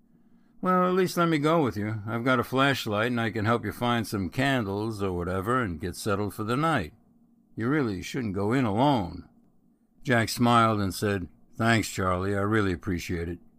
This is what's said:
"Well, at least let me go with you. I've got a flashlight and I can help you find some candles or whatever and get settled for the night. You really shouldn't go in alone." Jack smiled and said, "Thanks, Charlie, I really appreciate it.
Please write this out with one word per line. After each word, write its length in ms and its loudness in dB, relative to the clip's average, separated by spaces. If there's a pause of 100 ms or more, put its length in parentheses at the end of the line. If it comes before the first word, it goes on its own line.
(600)
"Well, 260 4
at 80 0
least 220 2
let 120 4
me 100 2
go 220 4
with 160 0
you. 300 -4
I've 180 -4
got 140 4
a 60 2
flashlight 640 0
and 120 -2
I 100 -2
can 140 -2
help 200 2
you 80 -4
find 340 0
some 240 -4
candles 720 -2
or 100 -2
whatever 480 -2
and 200 -4
get 160 -6
settled 380 -2
for 100 -8
the 120 -2
night. 380 -2 (640)
You 120 -2
really 320 0
shouldn't 340 -6
go 180 -2
in 120 2
alone." 600 0 (800)
Jack 240 2
smiled 520 4
and 140 -2
said, 320 -2 (300)
"Thanks, 320 2
Charlie, 480 0
I 60 -2
really 300 2
appreciate 560 -4
it. 120 -8 (180)